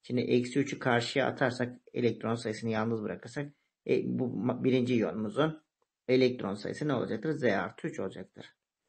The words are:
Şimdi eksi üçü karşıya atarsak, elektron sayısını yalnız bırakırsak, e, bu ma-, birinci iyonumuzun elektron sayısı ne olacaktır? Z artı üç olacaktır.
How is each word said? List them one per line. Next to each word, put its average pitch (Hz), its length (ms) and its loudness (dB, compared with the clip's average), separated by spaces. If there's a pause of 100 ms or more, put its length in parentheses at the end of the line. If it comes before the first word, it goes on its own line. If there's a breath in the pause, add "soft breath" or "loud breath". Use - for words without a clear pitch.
Şimdi 123 200 -2
eksi 123 380 2
üçü 131 200 -2
karşıya 123 480 2
atarsak, 123 540 -2 (120)
elektron 113 420 0
sayısını 113 340 -4
yalnız 110 340 0
bırakırsak, 143 500 -6 (340 soft breath)
e, 127 180 4
bu 123 180 -2
ma-, 120 400 -2
birinci 127 300 4
iyonumuzun 110 680 0 (440)
elektron 123 460 4
sayısı - 340 -4
ne 139 60 2
olacaktır? 120 380 -2
Z 143 120 -2
artı 98 440 0
üç - 120 -6
olacaktır. 95 460 -10 (440)